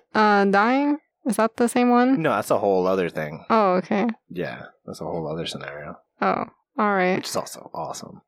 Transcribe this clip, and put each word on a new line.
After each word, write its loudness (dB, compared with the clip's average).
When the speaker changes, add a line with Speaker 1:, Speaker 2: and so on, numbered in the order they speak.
Speaker 1:
uh, 4
dying? 2
Is 0
that 0
the 2
same 2
one? 4
Speaker 2:
No, 2
that's 0
a 4
whole 2
other 2
thing. -6
Speaker 1:
Oh, 4
okay. 0
Speaker 2:
Yeah, -8
that's -16
a -8
whole -6
other -6
scenario. -12
Speaker 1:
Oh, -2
all 0
right. 0
Speaker 2:
Which -8
is -8
also -8
awesome. -12